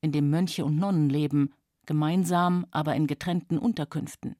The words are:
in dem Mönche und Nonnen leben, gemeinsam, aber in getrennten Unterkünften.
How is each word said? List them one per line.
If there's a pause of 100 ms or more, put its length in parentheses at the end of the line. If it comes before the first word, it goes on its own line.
in
dem
Mönche
und
Nonnen
leben, (320)
gemeinsam,
aber
in
getrennten
Unterkünften.